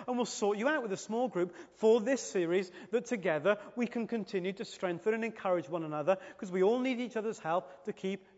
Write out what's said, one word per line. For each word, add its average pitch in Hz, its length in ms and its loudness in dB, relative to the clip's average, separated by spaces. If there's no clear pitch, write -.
And 247 100 0
we'll 240 80 2
sort 208 320 0
you 226 100 0
out 294 160 2
with 208 80 -6
a 180 60 -2
small 233 320 -2
group 175 260 -2
for 220 240 6
this 247 200 2
series, 180 480 0
that 233 140 0
together 180 520 2
we 240 120 0
can 226 200 -4
continue 196 460 -2
to 202 120 -8
strengthen 185 480 -2
and 226 100 -2
encourage 185 460 0
one 165 140 -2
another, 151 340 2
'cause 190 140 -10
we 185 120 2
all 226 160 6
need 254 200 0
each 240 160 -6
other's 214 240 -4
help 175 460 -4
to 208 80 -6
keep 190 320 -6